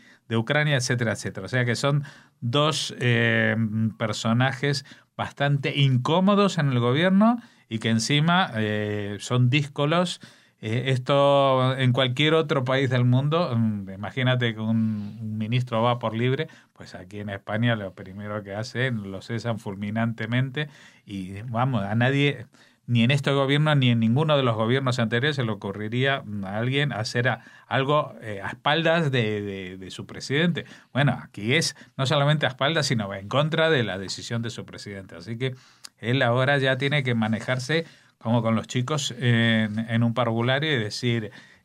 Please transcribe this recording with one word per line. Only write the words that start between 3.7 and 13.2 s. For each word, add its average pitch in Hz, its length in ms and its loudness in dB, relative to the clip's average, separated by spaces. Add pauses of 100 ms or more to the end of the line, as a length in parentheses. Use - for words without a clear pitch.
personajes 123 880 0 (300)
bastante 143 640 -2
incómodos 170 800 4
en 143 160 2
el 123 60 2
gobierno 190 600 4 (280)
y 113 100 -4
que 113 100 0
encima, 147 640 2
eh, 104 640 -2
son 123 300 2
díscolos. 151 680 0 (460)
Eh, 127 260 -2
esto 135 880 4
en 131 140 4
cualquier 135 440 2
otro 156 280 2
país 131 260 0
del 123 140 2
mundo, 143 500 2